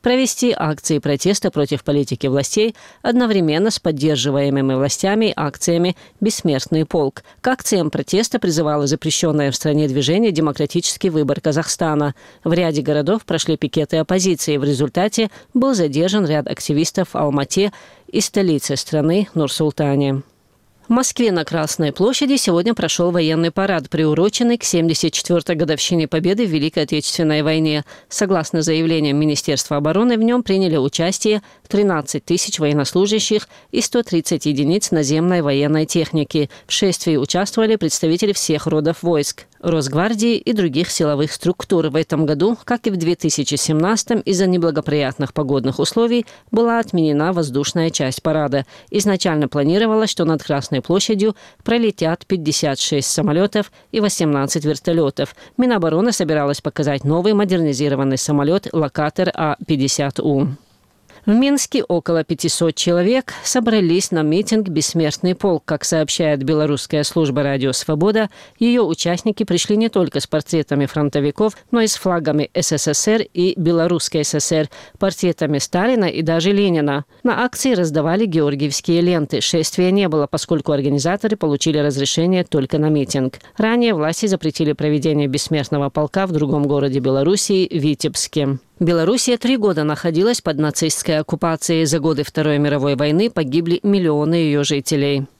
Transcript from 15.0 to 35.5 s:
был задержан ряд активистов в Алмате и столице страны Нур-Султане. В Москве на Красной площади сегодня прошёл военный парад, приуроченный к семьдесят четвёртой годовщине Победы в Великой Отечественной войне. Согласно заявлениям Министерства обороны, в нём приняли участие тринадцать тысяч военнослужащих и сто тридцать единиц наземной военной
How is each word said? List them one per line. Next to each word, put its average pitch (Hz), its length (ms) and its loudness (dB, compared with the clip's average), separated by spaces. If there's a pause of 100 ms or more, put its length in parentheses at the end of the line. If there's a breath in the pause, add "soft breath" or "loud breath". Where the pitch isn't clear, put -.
был 262 180 2
задержан 175 540 0
ряд 147 200 0
активистов - 680 -2
в - 40 -4
Алмате 147 540 0 (400 loud breath)
и 220 100 0
столице 165 540 0
страны 160 580 0
Нур-Султане. 143 880 0 (680)
В 226 60 2
Москве 240 380 0
на 165 140 0
Красной 156 480 -2
площади 262 420 0
сегодня 190 380 0
прошёл 175 380 0
военный 165 380 2
парад, 185 400 -2
приуроченный 175 680 2
к - 80 -8
семьдесят 165 480 0
четвёртой 175 420 -2
годовщине 160 540 0
Победы 185 360 0
в 190 40 -2
Великой 156 340 0
Отечественной 151 600 0
войне. 156 420 0 (240 loud breath)
Согласно 180 520 0
заявлениям 160 560 0
Министерства 151 600 -2
обороны, 196 400 2
в 220 40 0
нём 240 220 2
приняли 190 320 0
участие 180 680 0 (260 loud breath)
тринадцать 180 560 0
тысяч - 340 -2
военнослужащих 185 880 0 (240 loud breath)
и - 80 0
сто 240 240 0
тридцать 165 440 -2
единиц 147 440 0
наземной 165 500 2
военной 147 440 2